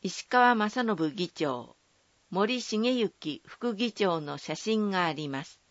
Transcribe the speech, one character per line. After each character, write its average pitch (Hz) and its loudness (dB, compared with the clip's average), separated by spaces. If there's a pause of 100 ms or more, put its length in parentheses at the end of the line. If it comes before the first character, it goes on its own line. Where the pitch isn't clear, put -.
石 - -8
川 247 6
雅 208 0
信 247 -2 (280)
議 180 -2
長、 127 -4 (540)
森 220 0
重 226 0
幸 - -8
副 233 -4
議 226 0
長 175 0
の 143 -8
写 151 -6
真 214 0
が 185 2
あ 160 2
り 151 -6
ま 139 -4
す。 - -18 (120)